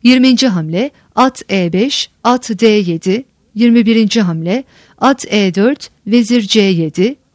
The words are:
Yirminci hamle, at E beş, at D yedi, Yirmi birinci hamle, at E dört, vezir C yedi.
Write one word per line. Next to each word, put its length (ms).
Yirminci 440
hamle, 440
at 260
E 220
beş, 360
at 260
D 80
yedi, 580
Yirmi 300
birinci 360
hamle, 420
at 360
E 220
dört, 340
vezir 340
C 200
yedi. 540